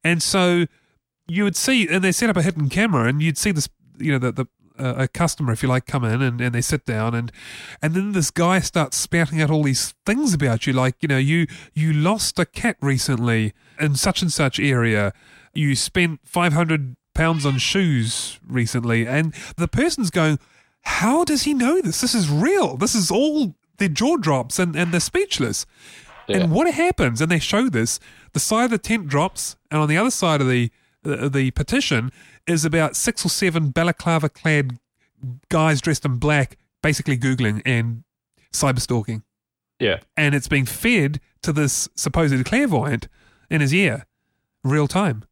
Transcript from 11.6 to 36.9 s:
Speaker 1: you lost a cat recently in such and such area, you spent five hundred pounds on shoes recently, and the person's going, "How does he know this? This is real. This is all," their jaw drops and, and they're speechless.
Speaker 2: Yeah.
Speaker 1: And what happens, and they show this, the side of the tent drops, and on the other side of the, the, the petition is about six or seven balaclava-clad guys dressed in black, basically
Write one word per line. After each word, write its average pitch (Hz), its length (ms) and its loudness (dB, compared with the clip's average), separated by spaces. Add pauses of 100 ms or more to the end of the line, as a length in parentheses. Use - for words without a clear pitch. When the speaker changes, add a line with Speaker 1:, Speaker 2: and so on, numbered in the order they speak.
Speaker 1:
you 156 180 0
lost 175 460 0
a 170 80 2
cat - 340 -4
recently 120 720 0 (260)
in 151 160 0
such 180 280 0
and 170 100 0
such 143 260 0
area, 117 540 2 (400)
you 143 240 0
spent 170 480 -2
five 175 300 0
hundred 156 420 0 (160)
pounds 160 320 0
on 135 140 0
shoes 135 880 0
recently, 117 600 0
and 151 280 -2 (220)
the 170 100 -2
person's 254 440 0
going, 156 280 2 (440)
"How 277 420 0
does 294 180 0
he 294 120 0
know 285 260 2
this? 190 200 -2
This 240 140 0
is 180 160 2
real. 226 460 2
This 190 180 0
is 190 160 0
all," 277 460 0 (220)
their 202 100 2
jaw 240 280 2
drops 143 440 0
and, 170 160 0
and 170 160 0
they're 175 80 2
speechless. 240 680 -2 (600)
Speaker 2:
Yeah. 202 100 0
Speaker 1:
And 175 140 2
what 302 200 2
happens, 247 480 0
and 160 100 0
they 170 100 2
show 240 280 0
this, 117 300 -2 (340)
the - 80 -2
side 233 260 0
of 240 40 0
the 226 80 0
tent 208 300 -4
drops, 143 480 -2 (140)
and 151 100 0
on 151 80 2
the 151 80 2
other 226 160 2
side 160 280 2
of 131 80 2
the, 123 220 2 (320)
the, 143 260 -2
the 135 220 0
petition 139 640 0 (340)
is 165 180 0
about 156 300 0
six - 320 -2
or - 20 0
seven 165 420 0
balaclava-clad 143 1080 0 (720)
guys 156 320 4
dressed 156 240 -2
in 127 140 0
black, 147 400 0 (220)
basically 143 380 0